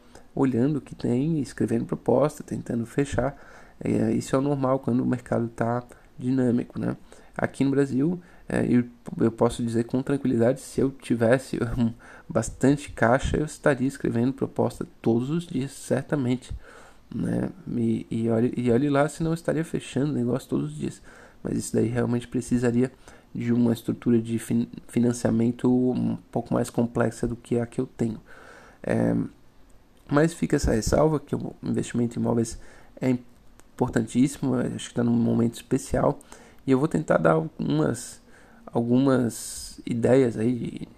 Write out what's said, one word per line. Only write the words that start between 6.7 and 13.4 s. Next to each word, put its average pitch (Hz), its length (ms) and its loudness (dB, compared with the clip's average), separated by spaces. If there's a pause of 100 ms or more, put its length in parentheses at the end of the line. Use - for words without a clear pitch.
né? 117 180 -4 (400)
Aqui - 280 -2
no 139 60 2
Brasil, 139 500 0 (280)
é, 120 180 0
eu, 247 180 4 (340)
eu 113 140 4
posso 117 300 0
dizer 113 220 0
com 127 180 -2
tranquilidade, 131 580 2
se - 200 -6
eu 131 100 2
tivesse 123 680 0 (100)
<laughs> 117 100 -6
um, 117 140 2 (360)
bastante 139 640 0
caixa, 123 440 2
eu 147 80 0